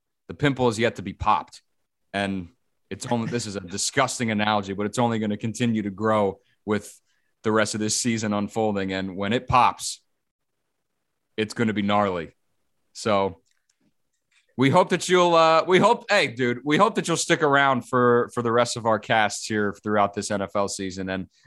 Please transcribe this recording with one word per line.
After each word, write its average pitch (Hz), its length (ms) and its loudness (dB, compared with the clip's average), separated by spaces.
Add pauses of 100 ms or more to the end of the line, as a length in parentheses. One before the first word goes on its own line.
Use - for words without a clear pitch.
(280)
the - 60 -14
pimple 131 340 0
is 110 120 0
yet 113 160 0
to 104 60 -12
be 95 120 -10
popped. - 480 -2 (520)
And 98 360 -4 (400)
it's 110 180 -12
only, 117 220 -2
this 120 160 -6
is 98 120 -10
a - 20 -10
disgusting 113 720 -4
analogy, 104 420 -2
but 101 120 -4
it's 104 140 -6
only 117 200 0
gonna 104 180 -4
continue 113 440 -2
to 101 80 -6
grow 104 500 0 (260)
with 104 320 -4 (460)
the 110 80 0
rest 107 220 2
of 107 80 -4
this 107 140 -2
season 113 380 -2
unfolding. 101 600 -2
And 95 240 -6
when 101 160 -2
it 123 140 -2
pops, - 540 0 (1300)
it's 107 180 -4
gonna 110 200 -2
be 104 80 -4
gnarly. 101 520 0 (600)
So 98 480 -2 (1120)
we 131 140 4
hope 180 220 4
that 180 180 -2
you'll, 175 260 4
uh, 160 320 4
we 180 100 6
hope, 220 320 4
hey, 190 180 2
dude, 120 360 -2
we 147 140 0
hope 208 180 4
that 170 140 -2
you'll 160 80 0
stick 160 260 0
around 139 380 4
for, 123 520 2
for 120 80 -4
the 117 120 0
rest 120 240 2
of 110 80 -6
our 110 120 4
casts 107 480 0
here 104 380 -2
throughout 101 300 2
this 101 180 -6
N 101 100 -2
F 95 140 -6
L 101 140 -2
season 95 400 -8
and 95 180 -6 (200)